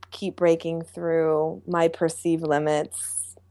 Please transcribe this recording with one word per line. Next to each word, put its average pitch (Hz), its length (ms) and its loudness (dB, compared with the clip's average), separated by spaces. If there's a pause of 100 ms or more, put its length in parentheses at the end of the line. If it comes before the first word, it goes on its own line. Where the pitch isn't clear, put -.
(120)
keep 190 240 -8
breaking 165 460 2
through 165 840 0
my 170 220 2
perceived 165 560 0
limits. 151 960 -2 (140)